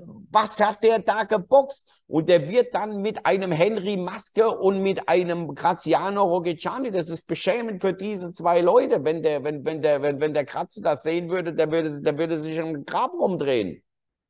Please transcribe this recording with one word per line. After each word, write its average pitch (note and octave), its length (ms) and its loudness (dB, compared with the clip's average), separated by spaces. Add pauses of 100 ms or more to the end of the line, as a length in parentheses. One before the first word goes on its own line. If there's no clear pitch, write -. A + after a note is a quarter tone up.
(300)
was G#3+ 300 2
hat G#3+ 240 2
der A3+ 140 6
da G#3+ 260 0
geboxt? B3 640 2 (180)
Und D#3+ 220 0
der E3 220 4
wird A#3+ 240 2
dann G3+ 260 -4
mit G#3 240 -4
einem F#3 260 0
Henry G3 460 2
Maske G#3 500 0
und G3 360 2
mit G3 260 -2
einem E3+ 460 0
Graziano F3 680 0
Rocchiciani, F3+ 680 -2
das F3 180 -2
ist E3 180 -10
beschämend G#3 540 -4
für F#3+ 140 0
diese F#3 400 -8
zwei E3 260 2
Leute, F#3+ 440 4
wenn D#3+ 180 0
der, D3+ 200 0
wenn, C#3+ 220 -6
wenn D#3 160 -4
der, C#3+ 220 2
wenn, C#3+ 180 -2
wenn D3+ 140 0
der C#3+ 100 0
Kratze - 380 -8
das D3 200 0
sehen E3 280 -2
würde, E3+ 240 -4
der D#3 180 0
würde, D#3 300 -2
der D3 160 0
würde E3 180 -2
sich D#3 220 -6
im D#3+ 260 -6
Grab B3 300 -2
rumdrehen. D3 680 -2 (480)